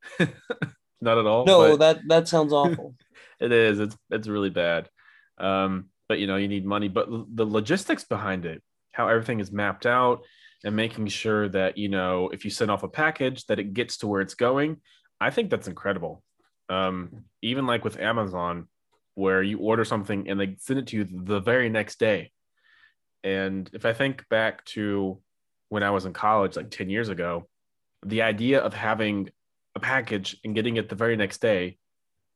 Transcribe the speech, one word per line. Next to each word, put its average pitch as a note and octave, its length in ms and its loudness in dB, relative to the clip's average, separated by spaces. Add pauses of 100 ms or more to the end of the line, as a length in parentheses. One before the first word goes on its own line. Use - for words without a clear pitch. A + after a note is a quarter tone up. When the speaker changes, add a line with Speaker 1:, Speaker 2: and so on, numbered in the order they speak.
(180)
Speaker 1:
<laughs> - 840 -4
Not A#2 160 4
at A2+ 80 4
all, A2+ 200 4
Speaker 2:
No, D#3+ 320 10
Speaker 1:
but - 20 4
Speaker 2:
that, D#3 280 4
that E3 200 6
sounds D#3 260 2
awful. D3 460 2
Speaker 1:
<laughs> - 400 -20
It A#2+ 120 0
is. A2 280 6
It's, G#2+ 180 -4 (120)
it's A2 200 -4
really G2+ 200 0
bad. E2+ 400 0 (480)
Um, F#2+ 520 0 (180)
but, G2+ 120 0
you G2+ 60 -2
know, F#2+ 120 0
you G2+ 100 0
need G2 180 -4
money, G2+ 220 -2
but - 220 -2
l-, A2+ 220 -8
the A2+ 140 0
logistics A2 600 -2
behind F#2+ 400 -4
it, D#2+ 180 -10 (300)
how A#2 160 0
everything A2+ 320 0
is F#2+ 100 -8
mapped G2+ 340 -2
out B2 380 2 (400)
and G#2 120 -4
making A2 320 -2
sure G#2 420 0
that, F#2+ 280 0
you G2+ 120 -2
know, F#2 400 0
if - 160 -10
you G#2 40 -6
send G#2+ 220 0
off G2 120 -2
a - 40 -4
package, D3+ 600 -2
that G#2+ 120 0
it G2+ 140 -6
gets A#2+ 240 -4
to A2+ 100 -6
where G2 140 0
it's F#2+ 140 -6
going. C#3 420 0 (420)
I B2 120 0
think G#3+ 180 -2
that's A2+ 180 -2
incredible. F2 560 -6 (460)
Um, F#2 560 -4 (160)
even, B2+ 260 -2
like, A#2 160 0
with - 160 -6
Amazon, F2+ 680 -2 (480)
where F#2+ 280 2
you G2+ 160 -2
order A2 240 2
something G#2 460 -4
and G2 100 -2
they G2 200 -2
send C3+ 200 -4
it A#2+ 80 -6
to A2 100 -6
you G#2 140 -2
the F#2 300 -4
very A#2 280 2
next G#2+ 300 -4
day. G2+ 320 2 (920)
And F#2+ 500 -4
if G#2 120 -6
I A#2 60 2
think C3+ 380 -2
back A2 360 0
to G2+ 540 -2 (500)
when G#2 140 0
I G2+ 80 2
was F#2+ 140 0
in F2+ 80 -8
college, G#2 420 2
like, - 160 -10
ten F#2 180 -8
years A2 200 -2
ago, E2+ 380 -4 (580)
the G#2+ 160 0
idea A2+ 400 2
of G2 120 -2
having G#2+ 560 -2 (460)
a G2+ 40 -10
package A2 640 -4
and A2 100 -4
getting A2+ 220 0
it A2 100 -2
the A2 80 -10
very A#2 220 0
next G2+ 240 -2
day F#2 360 0 (580)